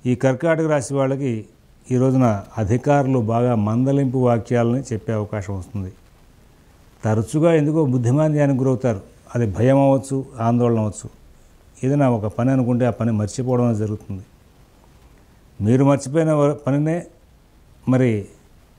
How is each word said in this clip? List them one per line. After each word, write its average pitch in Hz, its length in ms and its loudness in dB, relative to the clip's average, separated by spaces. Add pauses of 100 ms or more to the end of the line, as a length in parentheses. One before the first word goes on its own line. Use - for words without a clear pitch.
ఈ 123 80 2
కర్కాటక 156 520 0
రాశి 143 280 -2
వాళ్ళకి 135 520 -2 (440)
ఈ 127 60 2
రోజున 127 460 2 (160)
అధికారులు 131 600 0
బాగా 117 360 0
మందలింపు 127 640 0
వాక్యాలని 120 600 0
చెప్పే 113 320 -6
అవకాశం 104 460 -6
వస్తుంది. 95 340 -10 (1120)
తరచుగా 131 500 2
ఎందుకో 156 300 2
బుద్ధిమాంద్యానికి 139 760 2
గురవుతారు. 127 420 0 (340)
అది 120 120 0
భయం 117 320 2
అవ్వచ్చు, 135 460 0 (160)
ఆందోళన 120 380 2
అవ్వచ్చు. 107 320 -6 (760)
ఏదైనా 139 260 2
ఒక 107 160 0
పని 120 240 -2
అనుకుంటే 123 360 2
ఆ 117 40 2
పని 113 220 -2
మర్చిపోవడం 120 520 -2
అనేది 113 140 0
జరుగుతుంది. 104 440 -8 (1400)
మీరు 123 240 2
మర్చిపోయిన 139 480 0
వ-, 147 200 2
పనినే 151 540 -2 (840)
మరి 123 380 2 (520)